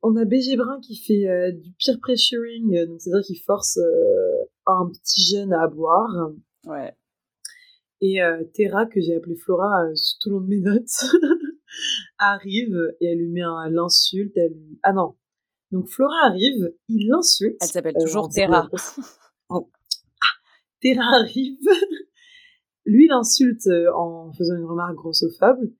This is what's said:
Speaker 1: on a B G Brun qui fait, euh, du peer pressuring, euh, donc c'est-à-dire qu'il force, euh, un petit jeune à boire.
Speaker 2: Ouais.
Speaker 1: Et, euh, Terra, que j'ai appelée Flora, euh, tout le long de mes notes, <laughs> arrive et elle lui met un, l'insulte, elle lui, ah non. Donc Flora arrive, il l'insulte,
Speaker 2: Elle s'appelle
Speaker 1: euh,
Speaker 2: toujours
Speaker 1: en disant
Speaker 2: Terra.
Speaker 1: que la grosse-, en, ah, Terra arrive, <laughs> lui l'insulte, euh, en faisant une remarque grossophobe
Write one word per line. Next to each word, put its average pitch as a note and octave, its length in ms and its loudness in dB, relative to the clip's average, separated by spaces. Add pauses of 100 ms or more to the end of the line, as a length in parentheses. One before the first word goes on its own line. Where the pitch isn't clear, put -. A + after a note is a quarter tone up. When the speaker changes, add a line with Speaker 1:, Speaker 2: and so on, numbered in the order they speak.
Speaker 1:
on A3+ 160 2
a A3+ 80 2
B G3+ 100 0
G C4 200 0
Brun B3 260 -2
qui A3+ 160 -16
fait, G3+ 300 0
euh, F3+ 240 0
du F3 220 -14
peer B3+ 280 -2
pressuring, A#3 760 -2
euh, E3+ 80 2
donc E3+ 160 -12
c'est-à-dire F#3+ 240 -2
qu'il F#3+ 200 -10
force, G3+ 320 -2
euh, E3 680 2 (220)
un F3+ 240 2
petit - 360 -2 (100)
jeune G3+ 180 -2
à E3 140 0
boire. E3 640 0 (360)
Speaker 2:
Ouais. D3 280 -12 (1080)
Speaker 1:
Et, F#3+ 200 2
euh, E3 220 0 (100)
Terra, G3+ 320 0
que G#3+ 160 -2
j'ai E3 140 0
appelée E3 200 -6
Flora, F#3 500 0
euh, D#3+ 80 -6 (280)
tout - 80 -6
le G3+ 60 -2
long F#3+ 60 -2
de F#3+ 60 -6
mes G3+ 140 0
notes, G#3 500 0
<laughs> - 1040 -2
arrive G3+ 600 -2 (240)
et E3+ 100 0
elle E3+ 60 -2
lui E3+ 120 -4
met E3+ 120 -4
un, E3 280 -6
l'insulte, F3 680 0
elle E3+ 160 2
lui, D#3 300 -20
ah G3 100 4
non. F#3 220 -2 (560)
Donc F#3 180 -4
Flora C#4+ 260 0 (100)
arrive, G3+ 460 0 (160)
il G#3+ 220 -2
l'insulte, A#3 520 2
Speaker 2:
Elle - 60 -6
s'appelle E3 300 -4
Speaker 1:
euh, E3 80 2
Speaker 2:
toujours E3 180 -2
Speaker 1:
en D#3+ 60 -6
disant F#3+ 180 -2
Speaker 2:
Terra. E3+ 140 4
Speaker 1:
que - 20 -2
la D3+ 60 -8
grosse-, - 300 -10 (500)
en, - 200 -6 (520)
ah, - 160 0 (440)
Terra B3+ 220 2 (160)
arrive, C4 400 -4
<laughs> - 1300 -4
lui A#3 220 8
l'insulte, A#3+ 600 2
euh, F3 280 4
en E3 360 -6
faisant F3 240 -2
une E3 100 -6
remarque E3+ 300 -6
grossophobe E3 760 0 (100)